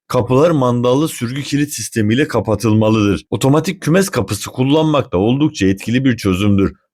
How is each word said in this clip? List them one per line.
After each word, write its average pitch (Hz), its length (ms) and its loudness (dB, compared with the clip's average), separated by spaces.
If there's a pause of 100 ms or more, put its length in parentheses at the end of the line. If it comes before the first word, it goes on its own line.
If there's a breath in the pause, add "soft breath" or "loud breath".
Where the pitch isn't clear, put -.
Kapılar 127 420 2
mandallı 127 580 0
sürgü 131 340 -8
kilit 143 300 -4
sistemiyle 113 560 -2
kapatılmalıdır. 107 1000 0
Otomatik 147 520 0
kümes 190 260 2
kapısı 107 420 -4
kullanmak 147 600 0
da 90 60 0
oldukça 127 480 0
etkili 110 380 0
bir 123 120 2
çözümdür. 98 560 0 (220 soft breath)